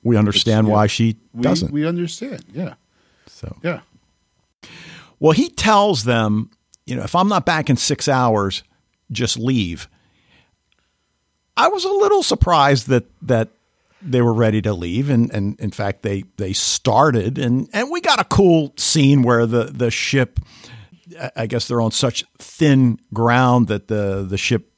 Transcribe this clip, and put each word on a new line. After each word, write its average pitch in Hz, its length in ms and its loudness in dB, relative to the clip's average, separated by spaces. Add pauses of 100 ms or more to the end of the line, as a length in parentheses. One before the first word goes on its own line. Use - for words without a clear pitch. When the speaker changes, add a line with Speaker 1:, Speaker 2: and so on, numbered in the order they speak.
Speaker 1:
we 117 140 2
understand 107 500 2
Speaker 2:
It's, 107 40 2
yeah. 107 40 2
Speaker 1:
why 107 120 4
she 113 300 0 (160)
Speaker 2:
We, 117 100 -8
Speaker 1:
doesn't. 170 300 0
Speaker 2:
we 151 140 -2
understand. 175 640 -8
Yeah. 175 220 -10 (520)
Speaker 1:
So. - 360 -16
Speaker 2:
Yeah. 165 180 -6 (1400)
Speaker 1:
Well, 156 140 4
he 262 180 2
tells 202 540 0
them, 110 440 0 (380)
you 123 100 -8
know, 113 60 -8
"If - 120 -12
I'm 185 140 2
not 196 160 -2
back 156 240 -2
in 131 80 2
six - 320 -4
hours, 110 540 0 (500)
just 117 260 -4
leave." 110 480 -4 (1700)
I 269 120 2
was 381 160 -2
a 381 60 -2
little 403 320 2
surprised 143 680 2
that, 123 160 2 (180)
that 113 260 0 (520)
they 127 220 -2
were 120 100 2
ready 110 300 2
to 104 100 -2
leave. 92 380 -4
And, 117 220 2
and 101 280 -6
in 104 100 -6
fact, 98 320 -6
they, 98 220 -6 (140)
they 95 160 -6
started 120 840 0
and, 127 360 -2
and 240 160 -4
we 349 100 -4
got 285 180 0
a 190 60 0
cool 165 540 2
scene 139 440 4
where 117 220 4
the, 117 200 0
the 123 260 -2
ship, - 500 -2 (800)
I, 127 160 -10
I 113 100 -4
guess 113 220 -4
they're 120 140 0
on 113 80 0
such - 340 -2 (140)
thin 131 600 2 (140)
ground 120 560 2
that 104 200 -4
the, 98 380 -2
the 95 120 -4
ship - 400 -2